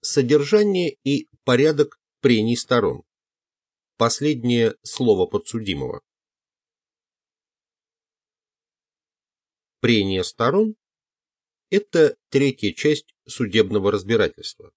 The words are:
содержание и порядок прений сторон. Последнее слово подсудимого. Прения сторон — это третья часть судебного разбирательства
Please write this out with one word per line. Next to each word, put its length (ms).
содержание 920
и 240
порядок 560
прений 360
сторон. 460
Последнее 840
слово 420
подсудимого. 760
Прения 440
сторон — 520
это 480
третья 440
часть 400
судебного 640
разбирательства 840